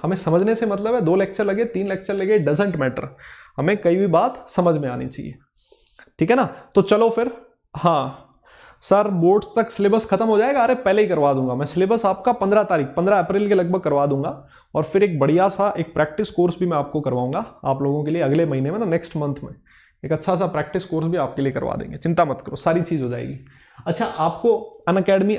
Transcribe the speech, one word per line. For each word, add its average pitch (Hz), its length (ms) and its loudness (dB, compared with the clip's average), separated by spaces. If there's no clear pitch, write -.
हमें 180 160 -2
समझने 185 360 2
से 226 120 -2
मतलब 208 280 -2
है, 247 80 0
दो 165 140 2
लेक्चर 196 280 0
लगे, 202 220 0
तीन 196 220 -4
लेक्चर 196 260 -6
लगे, 202 260 2
doesn't 165 360 0
matter, 135 300 -4
हमें 170 220 0
कई 175 180 2
भी 196 120 2
बात 190 420 0
समझ 175 280 2
में 143 120 -4
आनी 127 180 -6
चाहिए, 135 260 -14
ठीक 165 120 2
है 240 60 4
ना। 262 80 2
तो 196 100 6
चलो 214 260 4
फिर, 240 220 -2
हाँ 139 520 -2
सर, 208 260 4
बोर्ड्स 185 360 4
तक 220 140 0
सिलेबस 202 360 0
ख़त्म 202 200 0
हो 220 120 2
जाएगा? 262 240 2
अरे 247 140 2
पहले 208 260 2
ही 202 60 0
करवा 151 260 2
दूंगा 131 200 -2
मैं, 139 120 -2
सिलेबस 202 400 0
आपका 190 280 0
पन्द्रह 208 300 2
तारीख, 156 240 0
पन्द्रह 190 300 2
अप्रैल 196 300 0
के 202 60 2
लगभग 185 260 2
करवा 143 260 2
दूंगा, 139 240 -2
और 151 100 0
फिर 196 180 0
एक 180 160 2
बढ़िया 160 320 4
सा 196 280 0
एक 165 160 -6
प्रैक्टिस 156 360 -2
कोर्स 175 280 0
भी 185 80 0
मैं 170 100 0
आपको 147 240 -2
करवाऊंगा 131 440 -2
आप 135 180 -2
लोगों 143 220 -2
के 151 60 -4
लिए 165 120 -2
अगले 151 240 2
महीने 135 240 -2
में 202 80 -4
ना, 226 80 -2
नेक्स्ट 170 300 -4
मंथ 143 260 -4
में - 100 -12
एक - 100 -6
अच्छा 156 240 -2
सा 185 120 0
प्रैक्टिस 151 360 -6
कोर्स 160 220 -4
भी 170 120 -2
आपके 139 240 -4
लिए 135 100 0
करवा - 220 -6
देंगे, - 220 -10
चिंता 170 280 0
मत 139 160 -2
करो, - 160 -12
सारी 170 260 0
चीज़ 160 200 -4
हो 123 60 -4
जाएगी। 123 300 -8
अच्छा, 165 280 -4
आपको - 840 -2
Unacademy 196 480 2